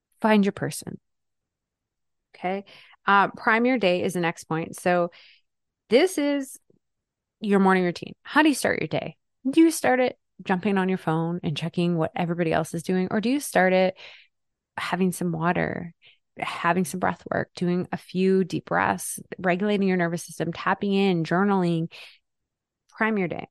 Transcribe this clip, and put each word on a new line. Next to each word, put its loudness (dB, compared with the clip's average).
Find 4
your 0
person. -8
Okay. -6
Uh, 6
prime 0
your 2
day 2
is -2
the -2
next -4
point. -6
So 0
this 4
is -2
your 2
morning 4
routine. -6
How 2
do 4
you 4
start -2
your -4
day? -6
Do 4
you 8
start 0
it 0
jumping 0
on 2
your 0
phone -2
and -4
checking -2
what -2
everybody -2
else -2
is -8
doing? -2
Or -2
do -2
you 0
start 2
it 2
having -2
some -4
water, -2
having -2
some -8
breath -2
work, -2
doing -2
a -4
few 0
deep -6
breaths, -2
regulating 0
your 2
nervous -2
system, -8
tapping -2
in, 2
journaling? 0
Prime -2
your 0
day. -10